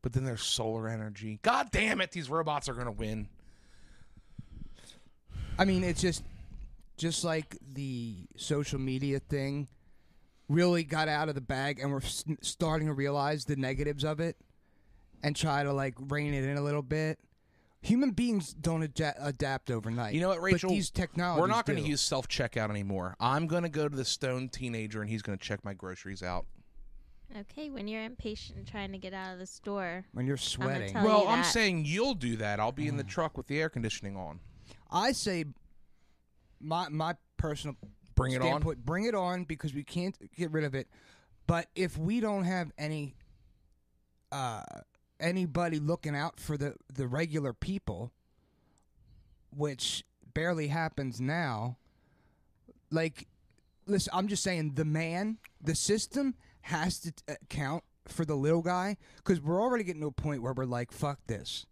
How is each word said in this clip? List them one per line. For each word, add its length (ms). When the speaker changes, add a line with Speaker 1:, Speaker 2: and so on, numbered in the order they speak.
Speaker 1:
But 100
then 120
there's 180
solar 460
energy. 540
God 280
damn 300
it, 120
these 180
robots 380
are 60
gonna 180
win. 360
Speaker 2:
I 60
mean, 200
it's 160
just, 220
just 280
like 320
the 540
social 420
media 420
thing 480
really 360
got 240
out 200
of 60
the 60
bag, 400
and 100
we're 120
s-, 220
starting 460
to 60
realize 520
the 100
negatives 480
of 160
it 160
and 120
try 280
to, 100
like, 260
rein 360
it 100
in 120
a 40
little 220
bit. 360
Human 300
beings 420
don't 300
adja-, 360
adapt 520
overnight. 440
Speaker 1:
You 60
know 80
what, 100
Speaker 2:
But 60
Speaker 1:
Rachel? 260
Speaker 2:
these 200
technologies 500
Speaker 1:
We're 80
not 180
gonna 140
Speaker 2:
do. 80
Speaker 1:
use 140
self-checkout 680
anymore. 480
I'm 280
gonna 240
go 180
to 80
the 80
stone 460
teenager, 500
and 100
he's 120
gonna 160
check 260
my 100
groceries 480
out. 240
Speaker 3:
Okay, 340
when 180
you're 160
impatient 640
trying 240
to 60
get 160
out 180
of 80
the 60
store, 680
Speaker 2:
When 140
you're 100
Speaker 3:
I'm 240
gonna 180
Speaker 2:
sweating. 140
Speaker 3:
tell 120
Speaker 1:
Well, 180
Speaker 3:
you 60
Speaker 1:
I'm 140
Speaker 3:
that. 100
Speaker 1:
saying 340
you'll 280
do 220
that. 240
I'll 120
be 140
in 120
the 60
Speaker 2:
Mm. 40
Speaker 1:
truck 280
with 120
the 120
air 80
conditioning 480
on. 220
Speaker 2:
I 200
say 340
my, 280
my 280
personal 400
Speaker 1:
Bring 180
it 80
on. 60
Speaker 2:
standpoint, 400
bring 180
it 100
on 300
because 300
we 80
can't 340
get 160
rid 120
of 120
it. 120
But 260
if 240
we 220
don't 240
have 340
any, 380
uh, 300
anybody 640
looking 340
out 240
for 180
the, 200
the 140
regular 440
people, 600
which 540
barely 360
happens 520
now, 560
like, 360
listen, 280
I'm 140
just 160
saying 300
the 100
man, 540
the 140
system 600
has 380
to 120
t-, 100
account 420
for 180
the 120
little 260
guy, 340
'cause 160
we're 200
already 240
getting 180
to 60
a 40
point 300
where 100
we're 120
like, 260
"Fuck 360
this." 460